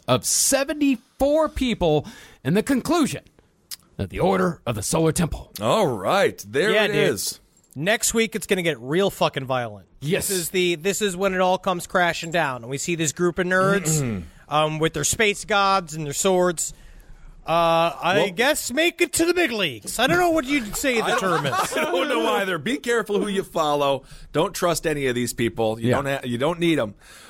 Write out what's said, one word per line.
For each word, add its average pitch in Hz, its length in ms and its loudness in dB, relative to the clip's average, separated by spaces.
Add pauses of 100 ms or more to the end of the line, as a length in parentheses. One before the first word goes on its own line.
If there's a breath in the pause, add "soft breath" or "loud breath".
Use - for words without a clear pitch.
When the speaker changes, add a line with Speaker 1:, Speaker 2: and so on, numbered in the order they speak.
Speaker 1:
of 127 180 2
seventy-four 285 1200 2
people 180 580 0 (360 loud breath)
and 151 120 2
the 214 80 4
conclusion 262 600 0 (720)
of 98 120 -4
the 95 100 -6
Order 185 460 0
of 120 100 -4
the 101 60 -6
Solar 160 300 2
Temple. - 400 -4 (100)
Speaker 2:
All 156 260 2
right. 123 600 0
There 143 240 0
Speaker 3:
Yeah, 214 140 4
Speaker 2:
it - 20 2
Speaker 3:
dude. 208 80 -2
Speaker 2:
is. - 440 0 (360)
Speaker 3:
Next 196 380 -2
week, 226 220 0
it's 196 120 -8
gonna 185 140 0
get 160 180 -2
real 160 300 0
fucking 151 360 -2
violent. 117 420 -4 (120)
Speaker 1:
Yes. 160 300 -2
Speaker 3:
This 196 80 -2
is 170 120 -4
the, 180 260 0
this 175 260 -2
is 196 160 -2
when 190 160 0
it 185 80 2
all 185 160 4
comes 180 300 -4
crashing 170 440 0
down. 147 300 0
And 120 80 -12
we 139 80 -4
see 170 180 -4
this 156 160 0
group 175 280 0
of 180 80 0
nerds, 185 540 2
Speaker 2:
Mm-mm. 110 220 -2 (240 loud breath)
Speaker 3:
um, 156 320 0
with 160 140 2
their 147 100 -4
space 208 420 0
gods 196 500 2
and 160 100 -6
their 143 80 -6
swords. 180 600 0 (720 soft breath)
Uh, 165 540 4
I 170 160 2
Speaker 2:
Well 208 140 2
Speaker 3:
guess 240 400 0
make 330 300 0
it 349 120 0
to 330 120 2
the 349 100 2
big 339 160 0
leagues. 170 480 -4
I 247 80 4
don't 339 100 2
know 359 140 4
what 311 140 0
you'd 254 300 -2
say 262 220 0
the 214 60 2
Speaker 2:
<laughs> - 0 -
I 175 80 -2
don't - 80 0
Speaker 3:
term 165 260 0
is. 135 80 -2 (240)
Speaker 2:
I - 40 0 (100)
don't - 180 0
know 226 260 0
either. 190 220 -2
Be 202 200 -4
careful 220 440 -2
who 202 60 -2
you 196 160 -2
follow. 147 600 0 (300 loud breath)
Don't 202 200 0
trust 170 340 -2
any 147 200 0
of 123 80 2
these 120 180 -2
people. 113 460 -2
You 117 100 0
Speaker 1:
Yeah. 123 80 4
Speaker 2:
don't 139 100 -2
ha-, 139 160 -2
you 120 160 -4
don't 165 200 0
need 165 200 2
'em. 104 160 -4 (340 loud breath)